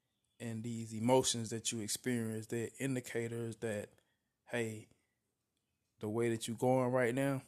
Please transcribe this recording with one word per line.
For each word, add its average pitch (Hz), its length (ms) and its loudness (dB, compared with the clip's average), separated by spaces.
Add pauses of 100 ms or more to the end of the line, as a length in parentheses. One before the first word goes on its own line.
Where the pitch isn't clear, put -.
(400)
and 113 240 -6
these 113 300 -6
emotions 117 560 4
that 113 220 -4
you 117 100 -2
experience, 110 680 -2
they're 117 220 -2 (100)
indicators 117 760 -4
that, 104 320 -4 (600)
hey, 110 380 -4 (1120)
the 107 80 -4
way 117 220 2
that 113 180 -2
you're 117 80 -4
going 127 360 4
right 127 220 4
now 135 340 0